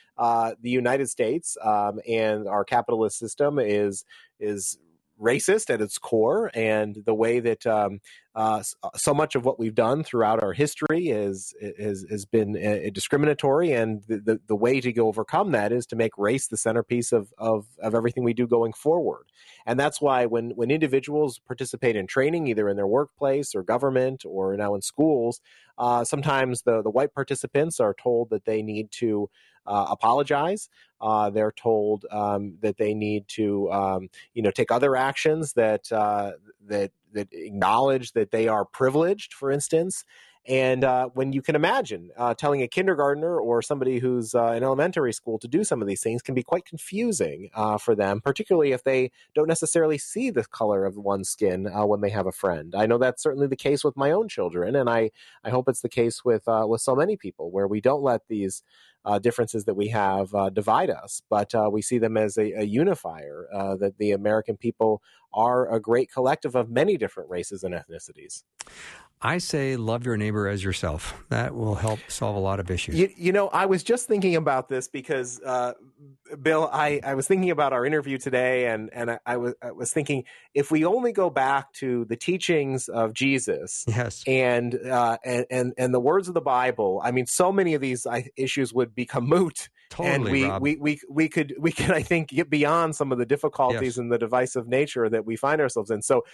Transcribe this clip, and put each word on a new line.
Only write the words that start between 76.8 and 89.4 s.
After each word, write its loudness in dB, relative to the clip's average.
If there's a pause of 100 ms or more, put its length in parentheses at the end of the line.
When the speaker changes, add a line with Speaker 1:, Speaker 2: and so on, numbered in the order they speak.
Speaker 1:
I -2
was -2
thinking 4
about 2
our 0
interview 0
today, 2
and, -4
and -4
I, -6
I -2
was, -2
I -12
was -8
thinking, -2 (300)
if 2
we 4
only 2
go 2
back 2
to -2
the -4
teachings 0
of 2
Jesus 0
Speaker 2:
Yes. -4
Speaker 1:
and, 2
uh, 0
and, -2
and, 0
and 2
the 4
words 2
of -8
the 2
Bible, 0
I 0
mean, 0
so 2
many 2
of -2
these, -4
I, -4
issues -2
would 0
become -4
moot. 0 (220)